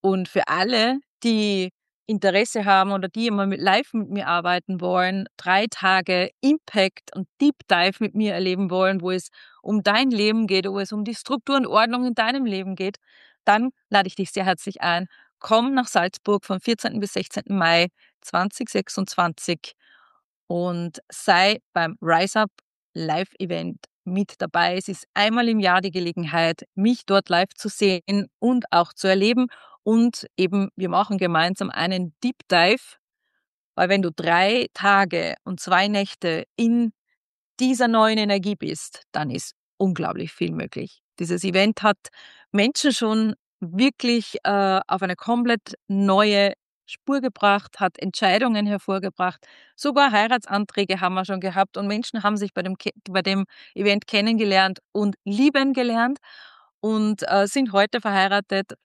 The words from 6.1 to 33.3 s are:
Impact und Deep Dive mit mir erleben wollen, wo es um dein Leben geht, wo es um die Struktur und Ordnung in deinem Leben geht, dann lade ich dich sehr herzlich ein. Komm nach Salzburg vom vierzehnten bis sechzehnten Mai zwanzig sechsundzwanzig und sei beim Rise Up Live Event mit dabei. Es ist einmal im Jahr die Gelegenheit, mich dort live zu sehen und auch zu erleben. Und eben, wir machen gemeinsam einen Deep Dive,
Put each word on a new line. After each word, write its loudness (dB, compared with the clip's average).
Impact 0
und -8
Deep 4
Dive 2
mit -2
mir 0
erleben -2
wollen, 2
wo -4
es -4
um -2
dein 2
Leben 2
geht, 0
wo -4
es -6
um -6
die -6
Struktur -4
und 2
Ordnung 2
in -4
deinem -2
Leben -4
geht, -6
dann 4
lade 2
ich -14
dich -4
sehr -4
herzlich -4
ein. -2
Komm 2
nach 0
Salzburg 0
vom -4
vierzehnten -2
bis -4
sechzehnten -6
Mai 2
zwanzig -4
sechsundzwanzig -4
und -4
sei 2
beim -2
Rise 2
Up 0
Live -4
Event -8
mit -4
dabei. 0
Es -8
ist -12
einmal 2
im 0
Jahr 4
die -6
Gelegenheit, -2
mich 2
dort 2
live 0
zu -8
sehen 0
und 0
auch 2
zu -4
erleben. 4
Und 2
eben, 0
wir -4
machen 0
gemeinsam 0
einen -4
Deep -4
Dive, 2